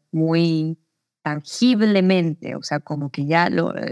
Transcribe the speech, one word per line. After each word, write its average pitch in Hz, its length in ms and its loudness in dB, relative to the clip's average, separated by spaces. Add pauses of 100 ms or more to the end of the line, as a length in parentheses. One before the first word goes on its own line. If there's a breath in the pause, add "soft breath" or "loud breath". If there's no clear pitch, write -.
(120)
muy 160 640 0 (440)
tangiblemente, 185 1300 2
o - 80 -10
sea, 147 180 -4
como 147 300 -6
que 139 160 -4
ya 165 240 2
lo, - 220 0 (200)